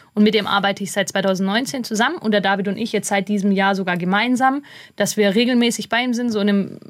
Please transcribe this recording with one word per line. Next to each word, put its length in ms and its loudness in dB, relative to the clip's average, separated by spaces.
Und 80 4
mit 100 4
dem 140 0
arbeite 360 0
ich 80 -8
seit 180 -2
zweitausendneunzehn 760 -2
zusammen 340 0
und 140 -2
der 100 4
David 260 0
und 100 -4
ich 160 -6
jetzt 160 -2
seit 180 0
diesem 240 0
Jahr 240 2
sogar 200 -2
gemeinsam, 680 0
dass 220 -2
wir 180 4
regelmäßig 540 2
bei 140 0
ihm 120 -2
sind, 160 -2
so 80 -2
in 100 2
einem 300 0